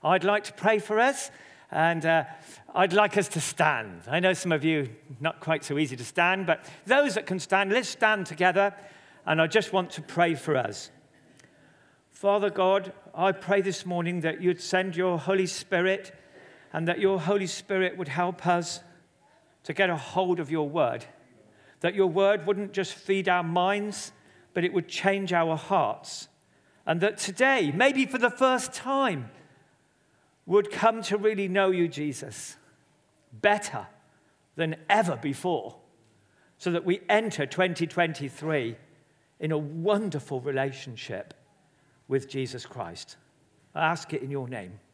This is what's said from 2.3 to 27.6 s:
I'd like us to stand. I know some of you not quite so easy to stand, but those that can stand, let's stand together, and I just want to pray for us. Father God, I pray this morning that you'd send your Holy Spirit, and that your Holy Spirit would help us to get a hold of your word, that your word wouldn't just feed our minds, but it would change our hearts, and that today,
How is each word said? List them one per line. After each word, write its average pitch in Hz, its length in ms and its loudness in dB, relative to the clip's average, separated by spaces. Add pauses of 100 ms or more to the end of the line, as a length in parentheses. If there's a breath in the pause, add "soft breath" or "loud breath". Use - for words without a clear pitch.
I'd 180 160 4
like 208 240 4
us 202 140 2
to 165 100 -2
stand. 113 720 0
I 156 100 2
know 185 140 4
some 175 180 -2
of 151 140 2
you 147 240 2 (320)
not 160 180 -4
quite 160 240 -2
so 143 140 -4
easy 135 180 -2
to 120 80 -12
stand, 180 420 0
but 165 200 0 (200 loud breath)
those 269 280 4
that 202 120 -4
can 185 140 -4
stand, 190 320 0
let's 226 160 0
stand 214 380 0
together, 185 500 2 (500 loud breath)
and 160 160 2
I 160 60 6
just 196 240 2
want 180 200 0
to 156 100 -12
pray 170 340 0
for 139 220 -2
us. 110 340 -6 (1200 soft breath)
Father 202 400 2
God, 190 420 2 (220)
I 185 160 2
pray 196 300 0
this 185 220 -4
morning 175 360 -2
that 160 240 -2
you'd 175 180 2
send 185 340 -2
your 180 220 0
Holy 185 300 0
Spirit, 190 680 -2 (560 loud breath)
and 165 160 -2
that 175 120 -2
your 190 200 2
Holy 190 280 0
Spirit 185 500 -2
would 165 120 -6
help 175 360 2
us 175 360 2 (840 soft breath)
to 156 100 -8
get 185 160 2
a 170 60 0
hold 180 440 -2
of 147 120 -6
your 151 180 0
word, 131 360 0 (760 soft breath)
that 180 160 0
your 190 100 4
word 190 400 2
wouldn't 202 280 -2
just 190 200 -4
feed 196 340 -2
our 180 140 2
minds, 190 680 -2 (420 soft breath)
but 175 100 0
it 180 80 -2
would 170 160 -2
change 196 460 0
our 165 240 2
hearts, - 680 -2 (580 soft breath)
and 170 160 0
that 208 160 0
today, 226 540 2